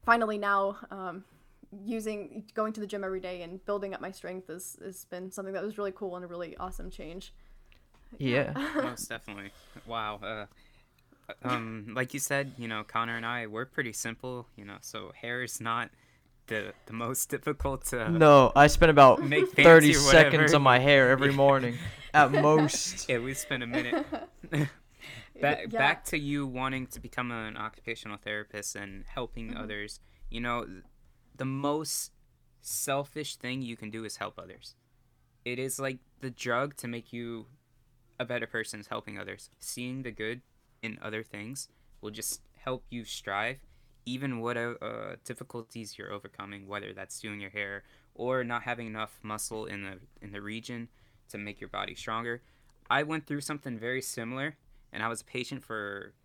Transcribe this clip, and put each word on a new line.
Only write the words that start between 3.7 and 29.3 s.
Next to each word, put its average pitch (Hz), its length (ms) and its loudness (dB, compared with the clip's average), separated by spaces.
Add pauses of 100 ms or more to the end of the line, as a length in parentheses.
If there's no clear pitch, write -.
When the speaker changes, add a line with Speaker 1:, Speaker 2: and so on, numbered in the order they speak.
Speaker 1:
up - 60 -12
my 185 100 -10
strength 185 400 -14
is, 180 320 -14
has 185 220 -16
been 185 260 -14
something 190 240 -10
that 175 80 -6
was 208 160 -8
really 196 140 -6
cool 185 220 -10
and 180 80 -12
a 180 40 -14
really 175 300 -12
awesome 185 340 -10
change. - 420 -16 (840)
Speaker 2:
Yeah. 131 340 2
Speaker 1:
<laughs> 294 220 -4
Speaker 3:
Most 254 340 -4
definitely. 101 420 -12 (360)
Wow. 107 340 -6
Uh, 107 240 -8 (1000)
um, 113 520 -6
like 127 180 -4
you 139 60 -8
said, 139 380 -4
you 117 100 -10
know, 110 160 -6
Connor 117 340 -4
and 117 80 -8
I, 117 220 -6
we're 110 180 -6
pretty 127 280 -8
simple, 120 640 -8
you 104 100 -18
know, 101 160 -14
so 101 380 -12
hair 120 220 -6
is - 180 -10
not 117 300 -4 (580)
the, 101 260 -6 (120)
the - 80 -14
most 117 360 -4
difficult 139 560 -4
to 117 260 -4
Speaker 2:
No, 147 440 10
I 143 120 12
spend 160 240 8
about 139 320 12
Speaker 3:
make 143 240 2
fancy - 160 4
Speaker 2:
thirty 160 320 12
Speaker 3:
or 143 80 4
whatever. 143 280 10
Speaker 2:
seconds 151 220 6
on 143 80 8
my 131 160 10
hair 135 320 8
every 135 200 4
Speaker 3:
<laughs> - 20 4
Yeah. 139 40 -2
Speaker 2:
morning, 135 420 4 (360)
at 143 180 8
most. 147 800 2
Speaker 3:
<laughs> - 0 -
Yeah, 127 80 2
we 127 160 -6
spend 131 300 -6
a 120 40 -6
minute. 294 380 -2 (240)
<laughs> - 220 -16
Ba- 151 160 2 (720)
Speaker 1:
Yeah. 147 240 0
Speaker 3:
back 165 400 0
to - 140 -4
you 143 260 -4
wanting 131 420 -4
to - 120 -16
become 120 320 -8
an 110 260 -8
occupational 110 600 -10
therapist 104 580 -10
and 98 320 -12
helping 117 420 -10